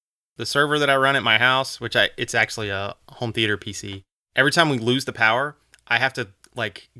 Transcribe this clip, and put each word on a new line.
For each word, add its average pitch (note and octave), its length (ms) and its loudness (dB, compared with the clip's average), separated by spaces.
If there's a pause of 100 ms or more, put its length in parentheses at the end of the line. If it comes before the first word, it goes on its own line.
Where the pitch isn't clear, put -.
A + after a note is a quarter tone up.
(380)
The A#2+ 80 -8
server D3 340 0
that C#3+ 100 4
I C3+ 60 4
run C3+ 220 4
at B2+ 60 -2
my A2 140 6
house, C3 440 2
which A#2+ 160 -4
I, G#2 180 4
it's - 180 -6
actually A2 360 -2
a G2 260 -6 (140)
home A2+ 240 -8
theater G#2+ 240 0
P G2+ 160 -14
C, G2 300 -14 (340)
every C#3 160 2
time E3 160 4
we C3+ 80 0
lose B2 260 0
the - 80 -6
power, A#2+ 460 0 (280)
I A#2 120 0
have B2+ 160 0
to, A2+ 160 -6 (260)
like, A2 320 -8 (120)